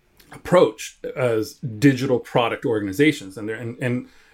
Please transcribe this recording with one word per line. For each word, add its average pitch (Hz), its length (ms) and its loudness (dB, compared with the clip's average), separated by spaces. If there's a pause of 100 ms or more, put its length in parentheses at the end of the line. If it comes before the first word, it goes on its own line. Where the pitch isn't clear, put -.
(320)
approach - 640 0 (160)
as 113 400 -2
digital 127 640 2
product 113 460 -2
organizations. 107 720 0
And 107 120 -10
they're, 110 80 -8
and, 120 240 -10
and, 123 280 -4 (260)